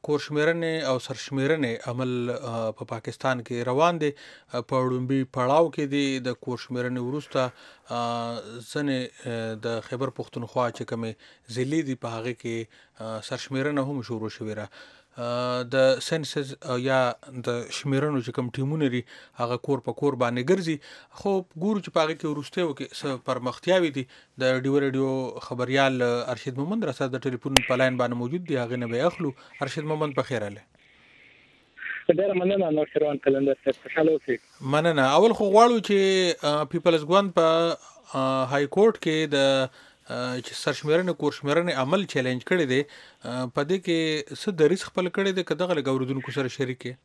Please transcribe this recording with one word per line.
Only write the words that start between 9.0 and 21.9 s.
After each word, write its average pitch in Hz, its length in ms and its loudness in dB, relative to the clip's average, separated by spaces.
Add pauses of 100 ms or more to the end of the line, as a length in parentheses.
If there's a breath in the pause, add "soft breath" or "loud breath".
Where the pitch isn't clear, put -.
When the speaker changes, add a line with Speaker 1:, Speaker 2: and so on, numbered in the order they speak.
Speaker 1:
آ، 113 260 -4
د 113 260 -4
خیبر 127 280 -6
پښتونخوا 123 600 -4
چې 113 140 -10
کومې 113 280 -6 (380 soft breath)
ضلعې 131 320 -2
دي، 135 120 -4
په 123 140 -10
هغې 113 340 -6
کې، 117 220 -6 (360 soft breath)
آ، 110 200 -8
سرشمېرنه 135 600 -4
هم 135 220 -4
شروع 110 260 -6
شوې 107 260 -8
ده. 104 140 -10 (480 loud breath)
آ، 123 460 -2
د 131 360 4
سنسز، 143 640 -4
آ، 127 140 -2
یا 127 360 2 (160)
د 127 200 -8 (220)
شمېرنو 139 500 0
چې 117 100 -6
کوم 123 200 -4
ټیمونه 143 380 0
دي، 123 140 0 (340 loud breath)
هغه 120 200 -2
کور 135 220 -2
په 120 140 -6
کور 143 200 0
باندې 123 320 0
ګرځي. 165 320 0 (340 loud breath)
خو 196 300 -2 (180)
ګورو 202 220 0
چې 165 100 -14